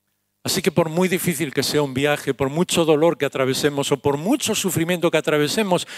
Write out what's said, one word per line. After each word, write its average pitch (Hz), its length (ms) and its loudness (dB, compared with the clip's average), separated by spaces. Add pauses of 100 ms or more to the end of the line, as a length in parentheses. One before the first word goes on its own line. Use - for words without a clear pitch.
(440)
Así - 180 -4
que 185 80 0
por 165 180 2
muy 175 200 0
difícil 160 440 -2
que 131 120 -2
sea 147 180 0
un 139 100 -2
viaje, 143 400 0
por 135 180 -2
mucho 170 340 0
dolor 156 340 4
que 143 60 0
atravesemos 139 640 0
o 143 60 4
por 143 200 0
mucho 208 380 -2
sufrimiento 170 560 0
que 160 80 2
atravesemos, 151 800 0